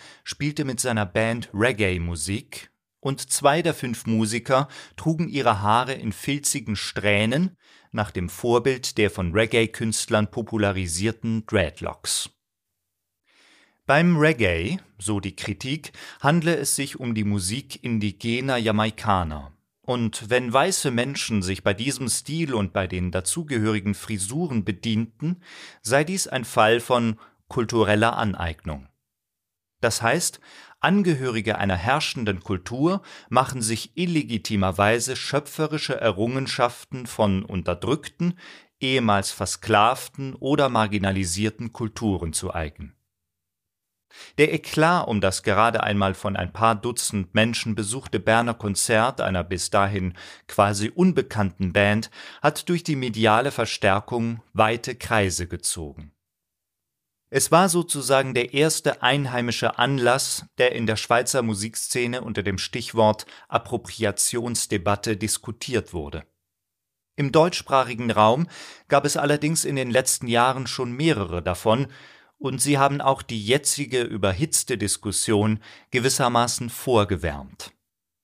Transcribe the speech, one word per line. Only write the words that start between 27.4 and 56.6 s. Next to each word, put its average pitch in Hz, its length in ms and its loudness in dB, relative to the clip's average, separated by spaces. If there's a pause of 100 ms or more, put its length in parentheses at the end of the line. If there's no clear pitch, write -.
kultureller 110 680 2
Aneignung. 80 720 -6 (920)
Das 113 220 0
heißt, 135 360 0 (400)
Angehörige 131 800 2
einer 98 180 0
herrschenden 104 680 -2
Kultur 131 600 -2 (280)
machen 127 340 0
sich 110 340 -6
illegitimerweise 113 1200 0
schöpferische 147 840 -4
Errungenschaften 120 1080 -2
von 98 360 0
unterdrückten, 113 920 -4 (420)
ehemals 120 520 2
versklavten 113 1040 0
oder 139 340 2
marginalisierten 101 1040 -2
Kulturen 98 600 -4
zu - 200 -6
eigen. 78 420 -8 (1400)
Der 151 120 6
Eklat 160 560 2
um 104 140 0
das 95 220 0
gerade 110 400 4
einmal 101 320 2
von 98 200 -4
ein 92 160 -4
paar 113 220 4
Dutzend 104 640 -4
Menschen 110 400 0
besuchte 107 440 -4
Berner 113 360 2
Konzert 113 640 0
einer 95 220 0
bis 90 260 -6
dahin 98 460 0 (320)
quasi 104 420 2
unbekannten 110 840 0
Band 104 360 4 (320)
hat - 280 0
durch 170 140 0
die 156 120 -2
mediale 117 560 2
Verstärkung 113 920 0 (100)
weite 113 440 0
Kreise 95 520 0
gezogen. 76 640 -8 (1200)